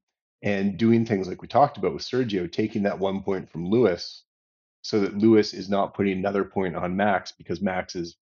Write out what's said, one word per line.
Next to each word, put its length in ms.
And 340
doing 280
things 240
like 140
we 60
talked 280
about 180
with 80
Sergio, 480
taking 340
that 140
one 240
point 280
from 180
Lewis 560
so 180
that 180
Lewis 360
is 140
not 260
putting 240
another 260
point 320
on 200
Max 360
because 280
Max 360
is, 200